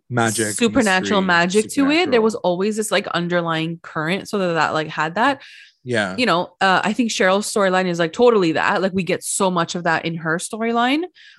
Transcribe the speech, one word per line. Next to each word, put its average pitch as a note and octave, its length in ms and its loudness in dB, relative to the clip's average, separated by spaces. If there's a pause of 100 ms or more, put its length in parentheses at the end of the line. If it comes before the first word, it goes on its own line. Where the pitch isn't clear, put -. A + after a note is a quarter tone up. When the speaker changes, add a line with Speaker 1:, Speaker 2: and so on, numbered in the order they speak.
Speaker 1:
magic, A2 460 0
Speaker 2:
supernatural G3+ 640 2
Speaker 1:
mystery, F#3+ 60 0
Speaker 2:
magic F#3 460 2
to C#4 100 0
it. C#4 40 4
There D4 100 2
Speaker 1:
supernatural. C4 260 2
Speaker 2:
was A3 140 2
always F#3+ 400 -2
this, G#3+ 140 -4
like, G3+ 180 0
underlying E3+ 720 -2
current E3 460 -4
so G#3 100 -4
that, F3 160 0
that, D3+ 200 0
like, D#3 140 -2
had D#3+ 280 -4
that. C4+ 260 0 (420)
Speaker 1:
Yeah. G#2+ 340 -2
Speaker 2:
You B3 80 2
know, F3 340 0
uh, F#3 240 4
I G#3 100 0
think A3+ 160 0
Cheryl's G3 420 0
storyline F#3 340 2
is, E3+ 120 -2
like, E3 160 0
totally A3 380 4
that. C3+ 300 0
Like, F3+ 100 0
we F#3+ 100 0
get E3 220 -2
so - 260 0
much E3+ 240 -2
of F3 100 -6
that E3 220 0
in E3 100 -6
her E3 220 -4
storyline. A#3 680 -2 (340)